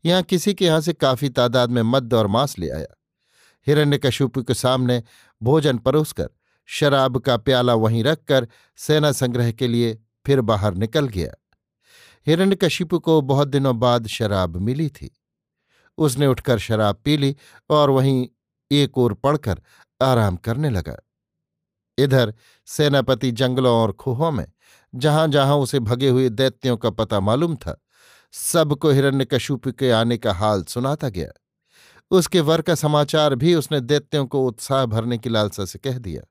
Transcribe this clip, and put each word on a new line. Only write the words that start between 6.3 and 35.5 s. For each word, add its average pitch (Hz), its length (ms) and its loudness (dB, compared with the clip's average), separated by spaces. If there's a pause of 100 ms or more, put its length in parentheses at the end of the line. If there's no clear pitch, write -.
शराब 131 520 0
का 123 180 0
प्याला 123 380 2
वहीं 113 300 0
रखकर 135 440 0 (280)
सेना 151 360 0
संग्रह 120 400 -2
के 127 160 -4
लिए 117 300 -2 (280)
फिर 139 140 2
बाहर 104 340 0
निकल 113 340 -2
गया। 95 260 -6 (920)
हिरण्यकशिपु 175 720 0
को 160 220 2
बहुत 139 280 0
दिनों 135 300 0
बाद 120 280 2
शराब 95 500 -2
मिली 131 320 -4
थी। - 320 -16 (800)
उसने 143 280 2
उठकर 127 320 0
शराब 107 460 0
पी 147 120 0
ली 139 200 -2 (340)
और 151 200 4
वहीं 135 380 2 (440)
एक 139 260 0
ओर 120 160 2
पड़कर 139 480 -2 (400)
आराम 117 340 2
करने 131 340 -4
लगा। 85 260 -6 (1000)
इधर 131 360 2 (320)
सेनापति 135 640 0
जंगलों 127 460 0
और 113 160 2
खोहों 135 380 -4
में 117 160 -6 (480)
जहां-जहां 143 680 2
उसे 135 180 -2
भगे 123 300 0
हुए 127 200 2
दैत्यों 127 480 0
का 113 140 -2
पता 110 300 -2
मालूम 135 360 0
था, - 280 -12 (480)
सबको 151 580 0
हिरण्यकशिपु 135 840 0
के 131 180 -2
आने 117 280 2
का 113 140 -2
हाल 101 320 0
सुनाता 135 440 -6
गया। 90 240 -8 (800)
उसके 180 300 2
वर 160 220 2
का 175 120 0
समाचार 151 600 2
भी 151 200 2
उसने 147 260 -2
दैत्यों 143 460 -2
को 131 220 0
उत्साह 135 380 -2
भरने 113 320 -2
की 117 120 -8
लालसा 104 340 -2